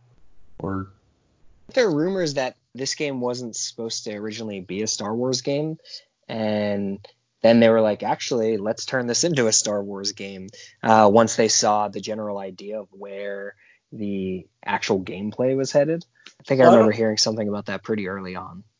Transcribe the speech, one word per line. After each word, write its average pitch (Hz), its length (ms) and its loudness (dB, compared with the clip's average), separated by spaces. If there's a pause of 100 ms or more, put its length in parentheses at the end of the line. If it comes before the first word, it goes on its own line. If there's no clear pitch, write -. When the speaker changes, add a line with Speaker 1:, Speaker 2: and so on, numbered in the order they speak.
(580)
Speaker 1:
Or 98 300 -6 (840)
Speaker 2:
There 247 140 2
are 165 80 0
rumors 170 400 -2
that 127 220 -4 (180)
this 131 200 -6
game 139 260 -6
wasn't 123 360 -6
supposed - 480 -8
to 107 100 -8
originally 107 460 -10
be 92 220 -6
a 110 40 -4
Star 107 280 -6
Wars 127 260 -2
game, 151 380 -4 (500)
and 104 800 -4 (360)
then 117 180 8
they 113 80 8
were 113 120 6
like, 107 220 2
"Actually, 113 540 0
let's 101 300 -6
turn 127 200 -2
this 120 180 0
into 139 220 2
a 110 60 2
Star 104 300 0
Wars 98 300 -8
game," 98 360 -12 (340)
uh, 110 300 8
once 113 240 4
they 110 120 4
saw 104 400 2
the 101 120 -10
general 104 380 -6
idea 98 420 -10
of 98 120 -14
where 101 640 -12 (360)
the 98 560 -6 (180)
actual 101 360 -2
gameplay 107 560 -4
was 135 160 -4
headed. 156 320 0 (340)
I - 60 -20
think 131 160 2
I 127 40 8
Speaker 3:
Well, 120 80 10
I 117 40 8
Speaker 2:
remember 110 160 6
Speaker 3:
don't 107 60 -6
Speaker 2:
hearing 110 180 2
something 110 320 0
about 101 180 -6
that 98 160 -8
pretty 107 240 -4
early 92 300 -8
on. 87 260 -12 (180)